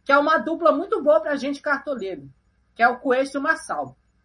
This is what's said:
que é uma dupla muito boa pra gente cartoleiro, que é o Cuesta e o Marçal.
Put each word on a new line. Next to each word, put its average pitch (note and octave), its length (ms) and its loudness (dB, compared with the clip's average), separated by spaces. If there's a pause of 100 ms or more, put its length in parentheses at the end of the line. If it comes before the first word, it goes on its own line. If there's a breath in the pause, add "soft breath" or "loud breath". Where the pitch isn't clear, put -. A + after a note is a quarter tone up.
que - 80 0
é C#4+ 60 6
uma D#4 220 2
dupla D#4+ 320 2
muito E4+ 320 -2
boa D4+ 160 4
pra D#4 160 -4
gente C#4 260 -6
cartoleiro, A3+ 680 -6 (460)
que - 80 -2
é A#3+ 60 6
o A#3+ 120 0
Cuesta C4+ 380 0
e - 20 -2
o C4+ 40 -4
Marçal. F3 520 -4 (300)